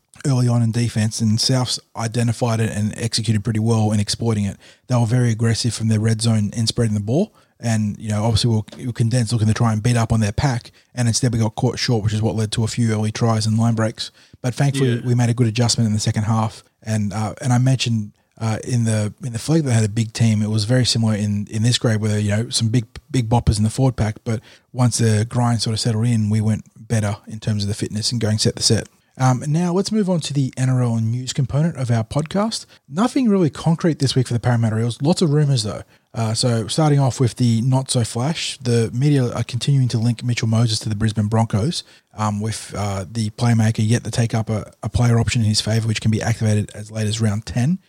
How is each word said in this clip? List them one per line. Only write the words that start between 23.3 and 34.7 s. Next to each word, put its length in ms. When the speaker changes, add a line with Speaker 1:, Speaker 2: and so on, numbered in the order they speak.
Speaker 1:
in 60
the 60
forward 260
pack. 260
But 180
once 260
the 300
grind 320
sort 140
of 60
settled 260
in, 240
we 100
went 220
better 400
in 140
terms 240
of 40
the 60
fitness 380
and 80
going 180
set 160
the 80
set. 260
Um, 280
now 240
let's 180
move 180
on 120
to 120
the 240
N 140
R 100
L 200
news 320
component 440
of 140
our 140
podcast. 640
Nothing 400
really 220
concrete 480
this 160
week 140
for 60
the 40
Parramatta 400